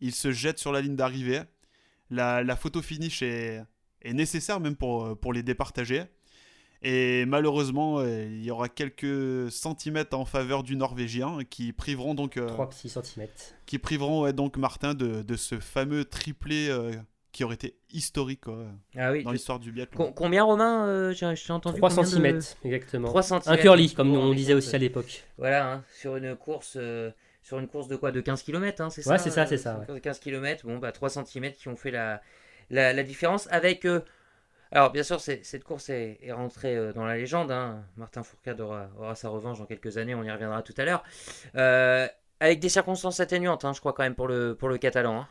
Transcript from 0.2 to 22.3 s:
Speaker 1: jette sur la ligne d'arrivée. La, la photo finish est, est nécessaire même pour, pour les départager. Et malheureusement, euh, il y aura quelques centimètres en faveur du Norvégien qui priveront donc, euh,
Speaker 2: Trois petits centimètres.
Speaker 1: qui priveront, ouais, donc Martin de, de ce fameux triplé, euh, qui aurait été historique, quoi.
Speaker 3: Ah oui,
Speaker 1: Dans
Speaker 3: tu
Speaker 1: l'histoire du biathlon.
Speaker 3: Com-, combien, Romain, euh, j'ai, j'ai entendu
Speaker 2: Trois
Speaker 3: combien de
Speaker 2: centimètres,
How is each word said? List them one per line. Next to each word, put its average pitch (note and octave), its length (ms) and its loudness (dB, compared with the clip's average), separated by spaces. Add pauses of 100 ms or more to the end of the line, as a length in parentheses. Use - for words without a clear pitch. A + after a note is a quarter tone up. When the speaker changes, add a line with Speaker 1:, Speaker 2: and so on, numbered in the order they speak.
Speaker 1:
jette C#3 260 -2
sur D3 140 -4
la C#3 80 2
ligne C#3 160 -2
d'arrivée. C3 460 0 (680)
La, B2 320 2
la B2 140 0
photo D#3 260 -4
finish D#3+ 400 -6
est, A#2 400 -4 (400)
est A#2 100 -8
nécessaire D#3 460 0
même D3 160 -2
pour, A#2 460 -2
pour B2 120 -2
les A#2+ 120 -2
départager. B2+ 580 -2 (800)
Et B2+ 440 2
malheureusement, D3 760 2
euh, A2+ 240 -2
il A2 200 -10
y A#2+ 60 -4
aura A#2+ 180 -4
quelques C3+ 840 -4
centimètres D#3 640 -4
en C3 80 -2
faveur C3+ 400 -2
du C3 100 -4
Norvégien B2 640 -2 (100)
qui A#2+ 240 -8
priveront C#3+ 420 -4
donc, C#3 240 -4
euh, A#2+ 100 -2
Speaker 2:
Trois B2 200 -4
petits - 200 -16
centimètres. - 680 -12 (120)
Speaker 1:
qui C#3 120 -6
priveront, D3 440 0
ouais, C#3 100 2
donc C3+ 240 -2
Martin C3+ 380 -2
de, A#2 280 -4
de A2+ 140 -4
ce A2 240 -6
fameux C#3+ 440 -2
triplé, D3+ 640 -4
euh, A#2 240 -2 (400)
qui - 100 -4
aurait A#2 140 -2
été - 200 -12 (140)
historique, C#3 520 -4
quoi. A2+ 240 -10 (300)
Speaker 3:
Ah B2+ 140 0
oui, C#3+ 140 -2
Speaker 1:
Dans A#2+ 60 -4
Speaker 3:
tu B2 60 -2
Speaker 1:
l'histoire B2 220 -4
du A#2 140 -10
biathlon. B2 240 -8
Speaker 3:
Com-, C#3+ 180 0
combien, F3 300 4
Romain, A3 420 4
euh, F#3+ 260 0
j'ai, F3 220 -2
j'ai - 180 -6
entendu E3+ 260 -2
Speaker 2:
Trois F#3 100 6
Speaker 3:
combien F3 160 6
de F3+ 40 2
Speaker 2:
centimètres, D#3+ 560 2